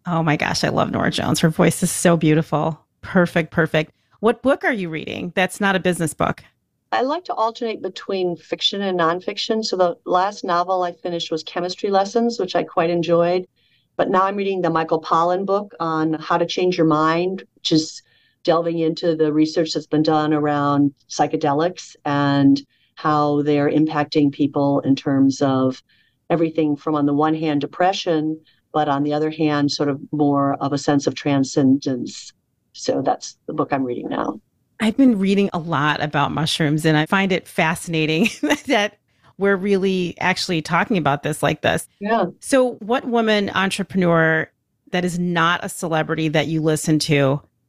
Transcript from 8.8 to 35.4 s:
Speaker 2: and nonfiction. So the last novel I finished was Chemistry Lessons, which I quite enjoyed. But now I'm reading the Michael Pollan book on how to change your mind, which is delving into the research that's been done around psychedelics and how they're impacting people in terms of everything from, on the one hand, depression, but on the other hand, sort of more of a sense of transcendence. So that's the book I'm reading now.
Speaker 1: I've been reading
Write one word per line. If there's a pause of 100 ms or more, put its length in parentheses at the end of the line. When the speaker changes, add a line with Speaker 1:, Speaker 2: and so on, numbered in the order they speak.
Speaker 2:
and
nonfiction.
So
the (100)
last
novel
I
finished
was
Chemistry
Lessons,
which
I
quite
enjoyed. (480)
But
now
I'm
reading
the
Michael
Pollan
book
on
how
to
change
your
mind, (120)
which
is (420)
delving
into
the
research
that's
been
done
around (160)
psychedelics (100)
and (360)
how
they're
impacting
people
in
terms
of (460)
everything
from,
on
the
one
hand,
depression, (320)
but
on
the
other
hand,
sort
of (120)
more
of
a
sense
of
transcendence. (400)
So
that's
the
book
I'm
reading
now. (400)
Speaker 1:
I've
been
reading